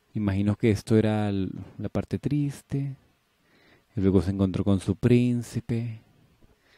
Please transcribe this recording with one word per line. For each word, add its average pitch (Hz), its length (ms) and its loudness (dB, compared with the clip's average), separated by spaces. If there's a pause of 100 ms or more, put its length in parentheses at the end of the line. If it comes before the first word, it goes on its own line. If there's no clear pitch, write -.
(140)
Imagino 101 420 0
que 120 140 2
esto 110 300 2
era 107 300 0
l-, 98 200 -2 (300)
la 104 100 -6
parte 98 300 -4
triste, 139 760 -4 (1000)
y 104 60 -2
luego 95 200 4
se 87 80 -2
encontró 98 340 0
con 98 160 2
su 92 160 -2
príncipe, 120 1040 0 (760)